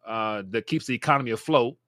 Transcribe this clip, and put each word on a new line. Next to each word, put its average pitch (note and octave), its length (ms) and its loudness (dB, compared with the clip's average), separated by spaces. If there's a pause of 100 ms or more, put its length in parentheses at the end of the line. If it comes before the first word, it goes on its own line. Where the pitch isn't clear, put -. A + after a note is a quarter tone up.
uh, A2 440 -2
that A2 160 -2
keeps D#3+ 200 -2
the B2+ 80 -2
economy C3+ 380 2
afloat C3 440 2 (120)